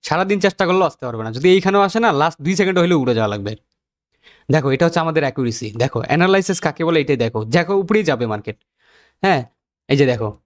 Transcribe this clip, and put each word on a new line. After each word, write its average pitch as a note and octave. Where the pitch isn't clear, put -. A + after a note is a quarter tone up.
সারাদিন F#3+
চেষ্টা F#3+
করলেও F3+
আসতে -
পারবে A#2
না, A2+
যদি D3
এইখানেও G3
আসে A3+
না, A3+
লাস্ট D#3+
দুই F3+
সেকেন্ড F#3+
হলেও F3
উড়ে B2
যাওয়া A2
লাগবে। G#2
দেখো, C#3+
এটা E3+
হচ্ছে E3+
আমাদের D#3+
অ্যাকুরেসি, A#2+
দেখো A#2+
অ্যানালাইসিস F#3
কাকে D#3
বলে, E3
এটাই D3
দেখো, A2+
দেখো E3+
উপরেই G#3
যাবে B2
মার্কেট, G#2
হ্যাঁ, F3
এই C#3+
যে C#3
দেখো A2